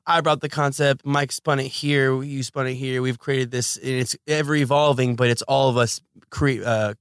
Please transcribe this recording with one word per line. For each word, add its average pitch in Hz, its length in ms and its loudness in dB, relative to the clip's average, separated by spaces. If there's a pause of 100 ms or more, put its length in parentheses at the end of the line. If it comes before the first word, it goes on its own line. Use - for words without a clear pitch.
I 170 140 4
brought 151 200 2
the 151 80 -6
concept. 143 560 0
Mike 143 280 -2
spun 143 260 0
it 135 100 -2
here. 135 540 0
You 139 200 -6
spun 135 260 -4
it 127 60 -4
here. 127 280 -4
We've 127 160 -2
created 131 320 -2
this. 123 260 -4
And - 120 -12
it's 127 280 -2 (120)
ever 151 260 0
evolving, 135 640 2
but 123 140 2
it's 117 120 0
all 135 260 2
of 120 80 2
us 120 240 0 (300)
cre-, 127 340 0
uh, 107 360 0